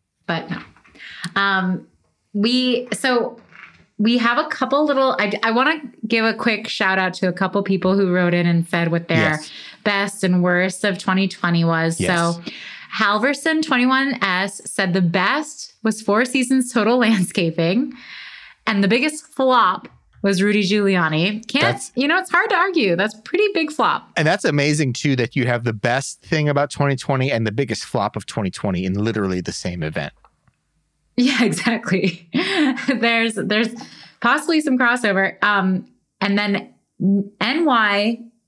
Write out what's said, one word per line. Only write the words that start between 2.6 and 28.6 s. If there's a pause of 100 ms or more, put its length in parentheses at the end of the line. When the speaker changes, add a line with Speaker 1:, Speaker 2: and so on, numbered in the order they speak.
Speaker 1:
so (600)
we
have
a
couple
little,
I, (100)
I
wanna (300)
give
a
quick
shout
out
to
a
couple
people
who
wrote
in
and
said
what
their
Speaker 2:
Yes. (340)
Speaker 1:
best
and
worst
of
twenty
twenty
was.
Speaker 2:
Yes. (200)
Speaker 1:
So (540)
Halverson
twenty-one
S
said
the
best
was
Four
Seasons
Total
Landscaping, (720)
and
the
biggest
flop (340)
was
Rudy
Giuliani.
Can't,
Speaker 2:
That's
Speaker 1:
you
know,
it's
hard
to
argue.
That's
a
pretty
big
flop.
Speaker 2:
And
that's
amazing,
too,
that
you
have
the
best
thing
about
twenty
twenty
and
the
biggest
flop
of
twenty
twenty